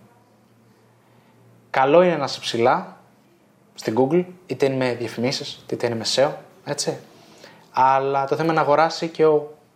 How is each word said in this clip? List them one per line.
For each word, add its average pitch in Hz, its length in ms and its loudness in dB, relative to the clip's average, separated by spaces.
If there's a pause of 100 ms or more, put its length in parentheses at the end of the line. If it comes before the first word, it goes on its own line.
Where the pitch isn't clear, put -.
(1700)
Καλό 143 320 6
είναι 175 140 4
να 143 80 -4
είσαι - 160 -8
ψηλά 139 560 0 (800)
στην 110 240 -4
Google, 156 260 2 (220)
είτε 143 200 -2
είναι 135 100 -2
με 127 180 -2
διαφημίσεις, 120 800 -6
είτε 117 140 -4
είναι 117 80 -4
με 113 100 -6 (100)
seo, 139 160 2 (340)
έτσι. 143 340 -6 (760)
Αλλά 135 540 2
το 135 100 -2
θέμα 156 80 -2
είναι 165 100 0
να 160 60 2
αγοράσει 151 480 2
και 160 160 0
ο 151 320 2 (200)